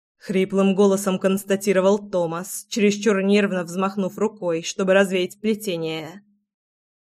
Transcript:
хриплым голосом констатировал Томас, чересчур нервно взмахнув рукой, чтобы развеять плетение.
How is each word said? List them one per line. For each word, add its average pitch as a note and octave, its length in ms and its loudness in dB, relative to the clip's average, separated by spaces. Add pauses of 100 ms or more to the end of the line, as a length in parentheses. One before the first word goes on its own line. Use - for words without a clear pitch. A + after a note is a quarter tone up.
(160)
хриплым F#3+ 580 0
голосом G3 440 2
констатировал G3 920 0
Томас, F3 580 -4
чересчур G#3 540 2
нервно G3 420 2
взмахнув F#3+ 540 -4
рукой, F3+ 440 -4
чтобы F#3+ 320 0
развеять F#3 460 0
плетение. E3+ 840 -4 (960)